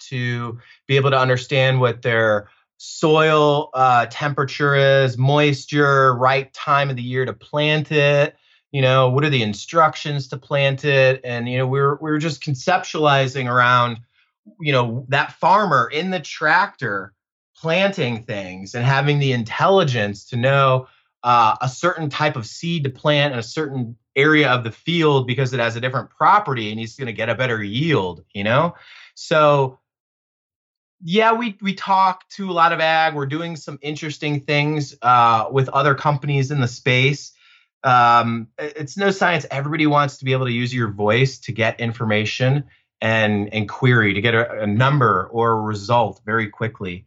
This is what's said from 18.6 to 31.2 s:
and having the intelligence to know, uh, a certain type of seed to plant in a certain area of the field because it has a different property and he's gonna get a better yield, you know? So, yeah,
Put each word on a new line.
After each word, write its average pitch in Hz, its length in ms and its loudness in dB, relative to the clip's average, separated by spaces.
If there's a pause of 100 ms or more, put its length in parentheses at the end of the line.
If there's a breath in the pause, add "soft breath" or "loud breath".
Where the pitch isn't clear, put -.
and 120 80 -4
having 143 360 2
the 139 120 0
intelligence 123 920 0
to - 100 -12
know, 131 520 2 (360 soft breath)
uh, 117 380 4
a 131 80 -4
certain 165 400 -4
type 151 260 -2
of 110 100 -8
seed 170 380 -6
to 131 60 -4
plant 147 440 0
in 120 60 -6
a 113 40 -8
certain 131 520 -6 (220)
area 147 320 4
of 123 140 0
the 113 80 -6
field 151 560 0
because 123 260 -2
it 123 60 -4
has 117 160 -2
a 113 60 -8
different 123 280 -6
property 147 640 0
and 110 80 -8
he's 113 180 -10
gonna 117 160 -8
get 110 160 -4
a 117 60 -2
better 113 280 -4
yield, 104 600 -4 (100)
you 101 100 -8
know? 143 320 0 (400 loud breath)
So, 147 640 2 (1200)
yeah, 214 320 2